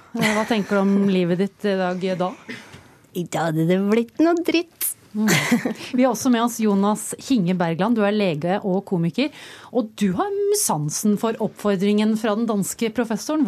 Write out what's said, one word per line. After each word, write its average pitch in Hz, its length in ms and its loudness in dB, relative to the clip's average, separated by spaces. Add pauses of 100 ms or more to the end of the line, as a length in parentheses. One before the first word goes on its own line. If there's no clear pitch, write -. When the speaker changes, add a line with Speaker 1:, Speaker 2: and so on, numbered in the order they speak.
(160)
Speaker 1:
eh, 220 200 2
hva 214 120 0
tenker 202 300 0
du 196 40 4
om 196 260 4
<laughs> 190 100 2
livet 175 220 2
ditt - 260 -4
i 202 100 2
dag, 185 300 -2 (120)
da? 180 120 -2 (840)
Speaker 2:
I 180 100 -4
dag 160 300 -2
hadde 160 140 2
det 185 120 4 (100)
blitt 233 300 0
noe 339 260 4
dritt. - 480 -2 (240)
Speaker 1:
Mm. 214 80 0 (720)
Vi 247 60 4
har 254 100 4
også - 160 -2
med 233 140 4
oss 233 160 -2
Jonas 208 580 0
Hinge 185 400 0
Bergland. 175 400 0
Du 208 80 2
er 202 80 2
lege 180 500 0
og 190 220 0
komiker, 185 460 0 (420)
og 247 220 0
du 196 180 2
har 359 160 -2 (240)
sansen 196 640 0
for 226 240 0
oppfordringen 208 760 0
fra 220 200 0
den 233 80 -2
danske 220 480 -2
professoren. 247 540 -2